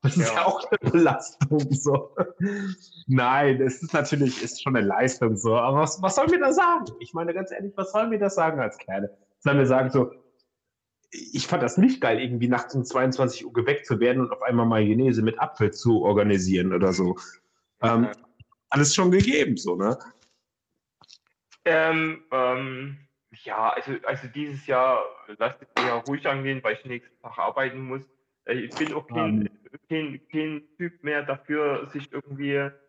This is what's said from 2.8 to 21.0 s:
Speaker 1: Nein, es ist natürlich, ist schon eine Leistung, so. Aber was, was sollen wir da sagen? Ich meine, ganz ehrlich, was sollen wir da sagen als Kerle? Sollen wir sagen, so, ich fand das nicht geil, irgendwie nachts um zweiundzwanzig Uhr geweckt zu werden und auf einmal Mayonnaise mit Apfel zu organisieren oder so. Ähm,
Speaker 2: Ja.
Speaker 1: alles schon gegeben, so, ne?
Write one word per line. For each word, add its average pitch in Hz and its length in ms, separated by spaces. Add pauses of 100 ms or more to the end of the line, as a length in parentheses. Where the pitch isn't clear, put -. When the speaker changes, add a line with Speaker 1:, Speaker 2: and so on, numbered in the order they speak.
Speaker 1:
Nein, 131 540
es 131 220
ist 160 100
natürlich, 143 500
ist - 180
schon 131 140
eine 107 100
Leistung, 113 520
so. 113 180
Aber 123 220
was, 151 240
was 190 140
sollen 311 160
wir 370 80
da 277 120
sagen? 349 340 (140)
Ich - 140
meine, 170 200
ganz 185 180
ehrlich, 202 260
was - 160
sollen 226 180
wir 214 80
da 196 100
sagen 160 300
als 110 200
Kerle? 98 360 (240)
Sollen 143 200
wir 135 60
sagen, 127 260
so, - 200 (1000)
ich - 360
fand 170 160
das 120 140
nicht 254 240
geil, 113 180
irgendwie 120 300
nachts 123 260
um 127 80
zweiundzwanzig 131 600
Uhr - 80
geweckt 143 320
zu 113 160
werden 123 200
und 120 100
auf - 100
einmal 117 240
Mayonnaise 113 560
mit 113 180
Apfel 127 320
zu 113 320
organisieren 95 680
oder 92 180
so. 90 240 (680)
Ähm, 117 240
Speaker 2:
Ja. 107 60 (600)
Speaker 1:
alles 143 240
schon 180 160
gegeben, 196 440
so, - 200
ne? 101 220 (1700)